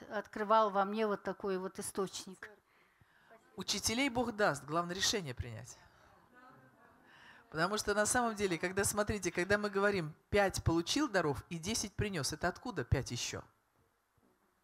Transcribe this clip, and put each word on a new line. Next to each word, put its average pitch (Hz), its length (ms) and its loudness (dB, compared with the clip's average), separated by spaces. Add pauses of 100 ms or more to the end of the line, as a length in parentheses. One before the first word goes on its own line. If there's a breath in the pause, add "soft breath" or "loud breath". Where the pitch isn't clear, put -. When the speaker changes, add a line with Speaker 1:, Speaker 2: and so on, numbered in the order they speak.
Speaker 1:
открывал 214 600 4
во 196 160 4
мне 214 220 2
вот 202 160 -2
такой 190 340 -2
вот 185 220 -8
источник. - 720 -6 (1080 soft breath)
Speaker 2:
Учителей 220 520 0
Бог 240 240 -2
даст, 175 300 2
главное 170 320 -2
решение 185 380 0
принять. 117 440 -10 (1700 loud breath)
Потому 180 260 2
что 208 160 0
на 208 120 2
самом 233 280 2
деле, 196 240 0
когда, 190 280 0
смотрите, 208 440 0
когда 185 280 2
мы 208 120 -2
говорим: 196 460 0 (140)
«Пять 202 340 2
получил 170 460 2
даров 160 400 0
и 170 100 -6
десять 175 340 -4
принёс», 190 380 -2
это 160 160 -2
откуда 180 380 -4
пять 135 260 -2
ещё? - 320 -6 (1200)